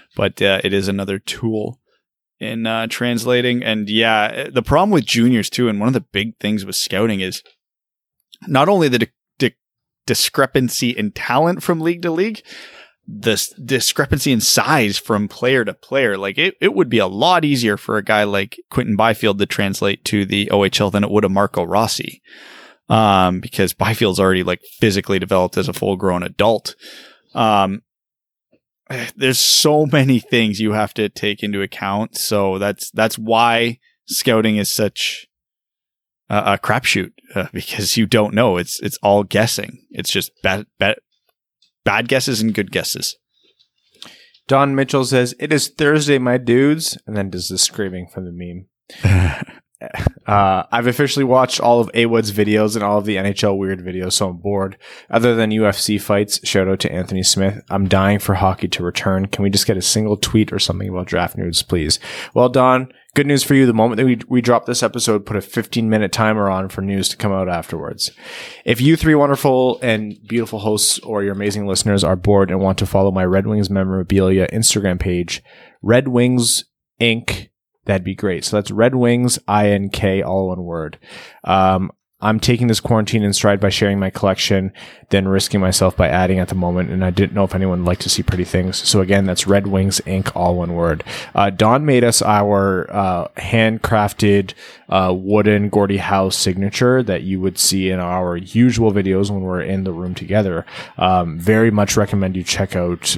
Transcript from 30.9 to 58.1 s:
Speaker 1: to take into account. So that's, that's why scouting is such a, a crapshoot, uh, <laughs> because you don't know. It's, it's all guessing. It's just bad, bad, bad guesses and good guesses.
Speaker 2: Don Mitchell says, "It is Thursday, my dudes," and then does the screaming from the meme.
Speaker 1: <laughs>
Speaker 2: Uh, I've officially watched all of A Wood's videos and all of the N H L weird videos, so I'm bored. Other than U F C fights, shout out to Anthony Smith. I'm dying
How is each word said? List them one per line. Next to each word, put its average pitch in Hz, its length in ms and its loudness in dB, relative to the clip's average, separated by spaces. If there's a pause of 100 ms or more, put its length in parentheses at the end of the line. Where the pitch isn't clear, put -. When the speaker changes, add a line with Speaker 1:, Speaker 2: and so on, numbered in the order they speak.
Speaker 1:
to 107 160 -2
take 104 340 -6
into 101 180 -4
account. 98 560 -6
So 98 400 -2
that's, 101 340 -6
that's 110 260 -2
why 117 600 2 (260)
scouting 110 500 0
is 101 160 -2
such - 560 -4 (1040)
a, 101 240 0
a 101 40 0
crapshoot, 104 540 -2 (240)
uh, 92 140 -4
<laughs> - 40 -20
because - 440 -6
you 113 80 2
don't 107 280 2
know. 107 220 2
It's, 87 260 -4
it's - 220 -6
all 104 200 4
guessing. 101 680 -4
It's - 180 -10
just - 220 -4 (100)
bad, 95 240 -2 (140)
bad, 101 160 2 (880)
bad 107 240 -2
guesses 127 320 0
and 110 140 0
good 98 180 -4
guesses. - 460 -6 (1300)
Speaker 2:
Don 135 280 2
Mitchell 135 280 0
says, 123 360 0
"It 151 120 -4
is 147 160 0
Thursday, 147 520 2
my 127 180 0
dudes," 135 680 2
and 107 120 -6
then 98 120 -4
does 90 200 -8
the 92 80 -6
screaming 92 500 -4
from - 160 -12
the 87 80 -12
meme. 87 1120 -2 (100)
Speaker 1:
<laughs> - 100 -20 (600)
Speaker 2:
Uh, 98 460 2
I've 120 160 0
officially 139 360 0
watched 127 360 2
all 120 200 4
of 113 140 0
A 117 140 2
Wood's 113 240 0
videos 107 440 2
and 107 80 -4
all 104 140 2
of 101 80 -2
the 104 140 -2
N 95 80 -2
H 98 160 -2
L 101 120 2
weird 95 300 -4
videos, 92 280 -6
so 98 160 0
I'm 87 80 -10
bored. 98 380 -4 (340)
Other 117 260 2
than 110 160 0
U 110 160 2
F 98 100 0
C 107 220 0
fights, 101 460 -2
shout 95 220 2
out 95 120 0
to - 120 -2
Anthony 92 300 -4
Smith. 98 480 0
I'm 95 180 0
dying 98 300 4